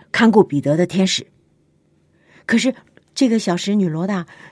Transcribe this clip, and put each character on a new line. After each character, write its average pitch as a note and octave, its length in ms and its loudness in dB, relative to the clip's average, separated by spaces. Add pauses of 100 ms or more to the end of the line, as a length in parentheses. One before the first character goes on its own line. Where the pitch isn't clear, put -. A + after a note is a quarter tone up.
(120)
看 A3+ 200 2
顾 G#3 120 6
彼 C#3+ 180 -2
得 C#3+ 160 0
的 F3 100 0
天 F#3 180 0
使。” - 220 -4 (1200)
可 A#3 100 2
是 C4 160 0 (400)
这 C4 160 2
个 A3+ 80 2
小 F3+ 200 -2
使 G3+ 180 -4
女 G3 120 2
罗 D#3+ 200 -4
大 G3 180 -4 (260)